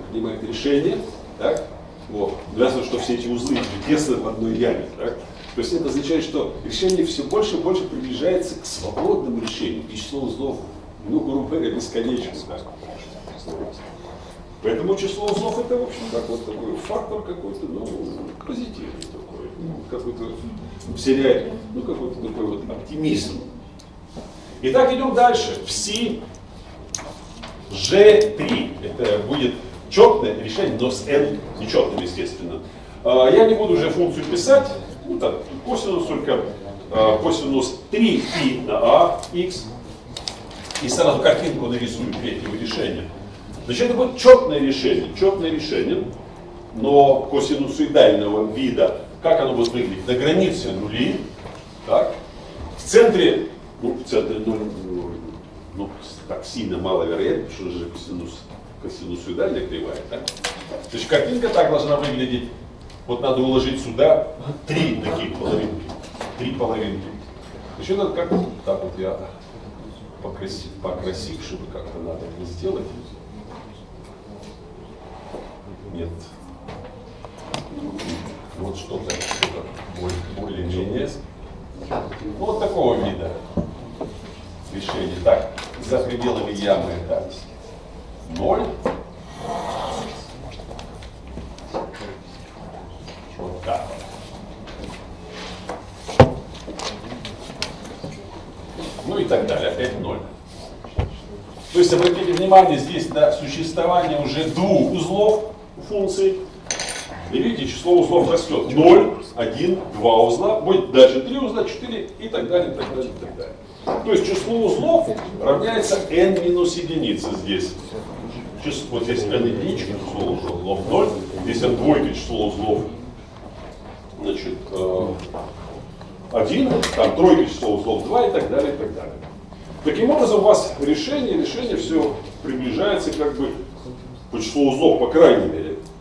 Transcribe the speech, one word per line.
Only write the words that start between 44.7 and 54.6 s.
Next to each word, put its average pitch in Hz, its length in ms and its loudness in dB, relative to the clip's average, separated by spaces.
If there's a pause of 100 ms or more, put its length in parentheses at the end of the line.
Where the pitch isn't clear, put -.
Чётное 185 320 4
решение, - 540 0 (720)
но 139 460 8
косинусоидального 107 1300 4
вида. 120 500 2 (220)
Как 135 160 6
оно 127 140 2
будет 117 160 2
выглядеть? 98 360 -2
На 123 80 0
границе 160 600 2
нули. 107 480 -2 (640)
Так. - 260 4 (640)
В - 60 -12
центре, - 640 6 (340)
ну, 131 120 -2
в 127 100 -8
центре 107 360 0
нуль, 110 200 -2 (1160)